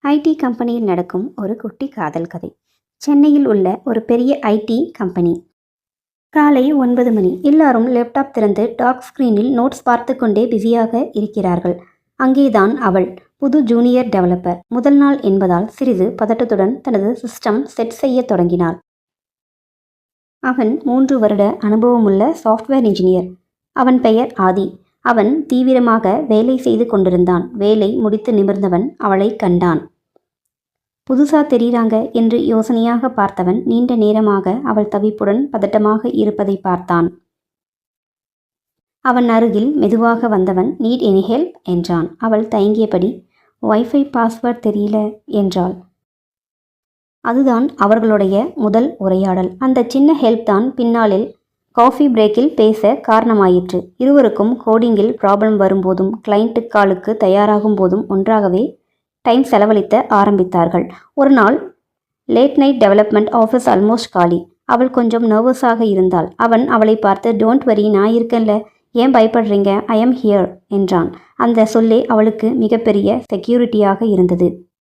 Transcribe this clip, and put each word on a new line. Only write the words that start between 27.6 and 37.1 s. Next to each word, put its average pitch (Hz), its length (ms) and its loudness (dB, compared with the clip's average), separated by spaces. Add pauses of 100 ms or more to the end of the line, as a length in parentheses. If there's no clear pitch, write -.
முடித்து 214 380 -2
நிமிர்ந்தவன் 196 640 0
அவளை 202 380 -2
கண்டான். 175 560 0 (1160)
"புதுசா 277 260 2
தெரியுறாங்க" 233 760 0
என்று 233 340 0
யோசனையாக 233 640 0
பார்த்தவன் 185 580 -2
நீண்ட 240 300 0
நேரமாக 208 680 0
அவள் 214 240 -2
தவிப்புடன் 214 640 -2
பதட்டமாக 214 600 0
இருப்பதை 208 460 -2
பார்த்தான். 175 600 -2 (1800)